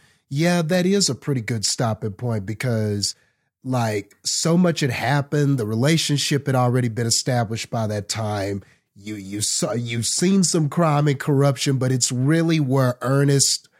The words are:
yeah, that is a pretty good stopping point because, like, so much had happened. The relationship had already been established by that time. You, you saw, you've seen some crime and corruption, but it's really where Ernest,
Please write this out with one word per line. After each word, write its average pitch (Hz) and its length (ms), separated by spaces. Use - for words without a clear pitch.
yeah, 170 360
that 180 240
is 196 200
a 135 60
pretty 131 280
good 107 240
stopping 110 480
point 110 320
because, 107 720
like, 117 600
so - 340
much 180 220
had 139 120
happened. 139 680
The 113 100
relationship 139 800
had 131 80
already 123 320
been 113 180
established 117 640
by 113 180
that 104 200
time. 101 560
You, 104 200
you 101 260
saw, - 320
you've 117 320
seen 190 380
some 160 260
crime 151 380
and 139 120
corruption, 139 580
but 127 140
it's 131 200
really 160 480
where 131 420
Ernest, 139 680